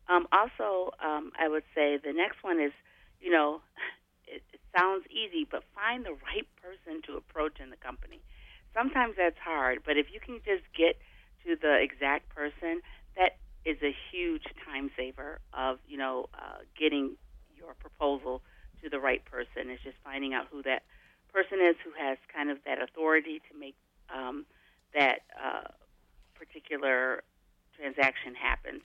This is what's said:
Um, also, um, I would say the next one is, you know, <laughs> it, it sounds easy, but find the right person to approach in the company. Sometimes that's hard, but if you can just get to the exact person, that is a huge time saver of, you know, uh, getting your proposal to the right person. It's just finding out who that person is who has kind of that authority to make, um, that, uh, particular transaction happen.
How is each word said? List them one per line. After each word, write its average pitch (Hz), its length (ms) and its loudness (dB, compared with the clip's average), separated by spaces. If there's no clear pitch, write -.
Um, 175 240 6
also, 202 680 4
um, 151 380 -2
I 160 100 2
would 151 260 0
say 147 240 4
the 143 160 -4
next 180 300 -2
one 175 160 0
is, 143 140 0
you 180 120 -2
know, 156 300 4
<laughs> - 520 -12
it, - 160 -16
it - 80 -20
sounds 185 320 4
easy, 180 340 -4
but - 200 -6
find 226 320 -4
the 170 80 -6
right - 340 -6
person 175 420 -12
to - 140 -10
approach 156 420 -4
in 131 100 -14
the 123 80 -18
company. - 440 -14
Sometimes 240 440 2
that's 175 220 4
hard, 135 460 0
but 147 120 2
if 147 140 2
you 214 80 -14
can 240 260 -12
just 196 180 0
get 165 260 4
to 170 120 0
the 151 260 4
exact - 480 -2
person, 165 520 -6
that 185 220 2
is 160 160 -2
a 143 140 0
huge 170 320 -2
time 139 320 -6
saver 131 420 -8
of, 131 340 0
you 143 100 -14
know, 131 360 -4
uh, - 260 -14
getting 147 400 2
your - 200 -18
proposal 139 680 -2
to 156 60 -10
the 139 100 -4
right 127 260 2
person. 127 440 -8
It's 127 140 -12
just 131 200 -14
finding 139 300 -6
out 123 180 -2
who 143 120 -12
that 131 200 -2
person 190 300 2
is 170 220 8
who 165 80 -14
has 139 260 -2
kind 147 160 -2
of 143 160 -6
that 135 160 -2
authority 160 600 2
to 139 60 -20
make, 139 180 -16
um, 131 360 -8
that, 139 280 4
uh, - 300 -6
particular 135 880 0
transaction 135 600 0
happen. 127 500 -4